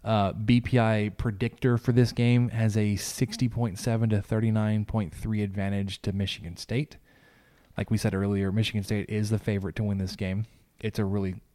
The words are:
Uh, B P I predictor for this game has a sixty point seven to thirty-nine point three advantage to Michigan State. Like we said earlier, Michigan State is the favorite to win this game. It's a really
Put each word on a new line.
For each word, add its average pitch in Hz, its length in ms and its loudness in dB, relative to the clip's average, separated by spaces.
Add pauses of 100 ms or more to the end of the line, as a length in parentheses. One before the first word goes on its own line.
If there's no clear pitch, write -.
Uh, 104 280 2
B 117 280 4
P 123 180 2
I 110 380 2
predictor 117 600 0
for 123 140 0
this 120 200 6
game 120 380 4
has 110 260 0
a 104 200 2
sixty - 520 -2
point 113 300 -4
seven 113 320 0
to 104 100 2
thirty-nine 107 640 0
point 107 300 -4
three 107 280 -2
advantage 98 600 -4
to 101 100 -4
Michigan 92 460 -6
State. 131 400 -6 (800)
Like - 120 -4
we 113 60 2
said 104 180 0
earlier, 98 380 0
Michigan 107 300 0
State 104 260 -4
is 107 220 -2
the 107 80 0
favorite 98 380 -4
to 110 80 -2
win 101 120 0
this 95 180 -4
game. 98 300 -4 (360)
It's 110 200 -4
a 104 40 2
really 98 300 -2 (200)